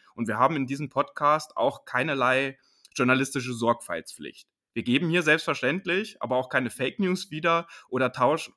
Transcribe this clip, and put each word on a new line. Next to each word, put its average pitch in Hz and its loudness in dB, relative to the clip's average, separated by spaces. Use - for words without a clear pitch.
Und 113 -4
wir 107 -2
haben 165 4
in 135 -2
diesem 139 -6
Podcast 147 0
auch 131 0
keinerlei 135 0
journalistische 127 2
Sorgfaltspflicht. 101 -4
Wir 113 -2
geben 139 2
hier 175 2
selbstverständlich 160 0
aber 120 -2
auch 131 -2
keine 131 0
Fake 139 -4
News 185 0
wieder 165 0
oder 127 0
tausch-, 143 0